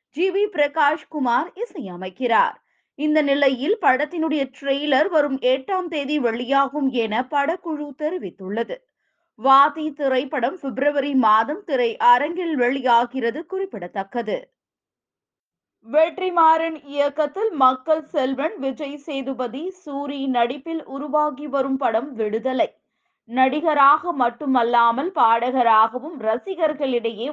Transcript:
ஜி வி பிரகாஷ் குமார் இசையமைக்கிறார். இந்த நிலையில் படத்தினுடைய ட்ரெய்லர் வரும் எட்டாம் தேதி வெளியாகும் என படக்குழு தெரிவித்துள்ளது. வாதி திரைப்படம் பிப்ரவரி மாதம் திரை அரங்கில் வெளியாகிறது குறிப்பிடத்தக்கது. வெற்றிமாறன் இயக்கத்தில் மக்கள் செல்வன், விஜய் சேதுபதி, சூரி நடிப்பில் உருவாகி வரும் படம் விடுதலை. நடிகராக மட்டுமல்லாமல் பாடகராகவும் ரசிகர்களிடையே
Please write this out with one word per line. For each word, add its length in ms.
ஜி 140
வி 160
பிரகாஷ் 600
குமார் 460
இசையமைக்கிறார். 1000
இந்த 240
நிலையில் 580
படத்தினுடைய 680
ட்ரெய்லர் 600
வரும் 340
எட்டாம் 460
தேதி 280
வெளியாகும் 800
என 340
படக்குழு 580
தெரிவித்துள்ளது. 800
வாதி 540
திரைப்படம் 640
பிப்ரவரி 560
மாதம் 500
திரை 240
அரங்கில் 520
வெளியாகிறது 920
குறிப்பிடத்தக்கது. 880
வெற்றிமாறன் 1000
இயக்கத்தில் 680
மக்கள் 520
செல்வன், 540
விஜய் 400
சேதுபதி, 640
சூரி 520
நடிப்பில் 560
உருவாகி 640
வரும் 320
படம் 320
விடுதலை. 560
நடிகராக 840
மட்டுமல்லாமல் 1000
பாடகராகவும் 1080
ரசிகர்களிடையே 1120